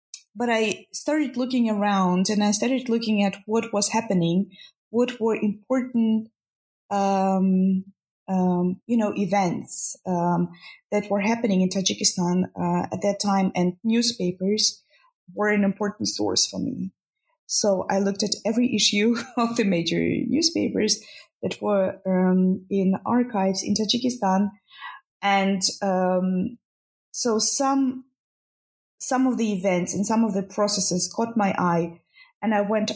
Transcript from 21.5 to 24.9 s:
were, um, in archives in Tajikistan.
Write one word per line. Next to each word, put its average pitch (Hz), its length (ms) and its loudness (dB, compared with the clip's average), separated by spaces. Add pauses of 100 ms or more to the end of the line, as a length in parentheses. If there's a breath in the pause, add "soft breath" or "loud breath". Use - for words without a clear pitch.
were, 202 440 0
um, 185 640 2
in 190 260 2 (100)
archives 214 580 0
in 202 120 -2
Tajikistan. 208 760 0 (720 loud breath)